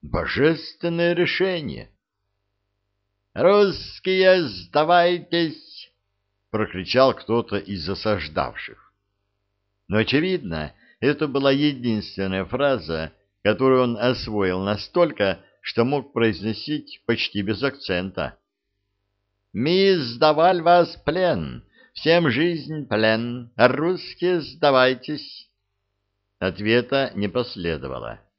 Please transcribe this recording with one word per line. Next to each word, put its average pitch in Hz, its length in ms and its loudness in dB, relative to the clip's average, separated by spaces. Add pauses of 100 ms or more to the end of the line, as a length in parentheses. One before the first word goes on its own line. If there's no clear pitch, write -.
Божественное 165 1120 -2
решение. 170 760 -2 (1400)
"Русские, 185 1080 2
сдавайтесь!" — 165 1500 0 (600)
прокричал 107 640 0
кто-то 113 440 -4
из 90 320 -8
осаждавших. 78 1040 -6 (920)
Но, 98 100 0
очевидно, 113 760 -2 (260)
это 147 280 0
была 139 240 0
единственная 113 920 -2
фраза, 85 680 -4 (300)
которую 127 400 4
он 117 140 -2
освоил 104 640 0
настолько, 104 800 0 (220)
что - 220 -2
мог 135 300 -4
произносить 113 920 -4
почти 113 360 -2
без 101 220 -4
акцента. 92 720 -4 (1120)
"Мы 180 460 2
сдавали 156 640 2
вас 170 340 4
в - 100 -20
плен, 147 580 -2 (300)
всем 165 360 4
жизнь 151 580 -2
плен, 117 680 0
русские, 160 840 0
сдавайтесь!" 131 1080 0 (880)
Ответа 113 760 0
не 101 140 -2
последовало. 69 880 -6 (200)